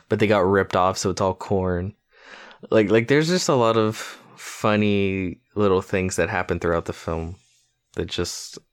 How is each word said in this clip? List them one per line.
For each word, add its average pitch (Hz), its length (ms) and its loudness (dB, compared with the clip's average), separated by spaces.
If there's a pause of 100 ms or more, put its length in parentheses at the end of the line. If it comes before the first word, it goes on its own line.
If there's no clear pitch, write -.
but 104 100 0
they 107 80 4
got 101 180 4
ripped 98 300 2
off, 92 240 4
so 101 100 -2
it's 87 120 -4
all 92 120 0
corn. 92 640 -4 (760)
Like, 104 220 4
like, 117 160 4
there's 151 200 2
just 180 220 0
a 151 60 4
lot 113 220 4
of 107 180 0 (400)
funny 101 1040 0 (160)
little 98 260 2
things 92 360 -2
that 82 120 0
happen 90 300 -2
throughout 85 260 -2
the 85 80 -8
film 82 440 -8 (580)
that 82 100 -6
just, - 540 -8 (140)